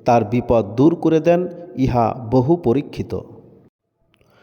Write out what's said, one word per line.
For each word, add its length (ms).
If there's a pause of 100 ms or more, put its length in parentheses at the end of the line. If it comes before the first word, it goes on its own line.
তার 200
বিপদ 420 (100)
দূর 180
করে 260
দেন, 280 (280)
ইহা 380 (160)
বহু 260
পরীক্ষিত। 640 (1200)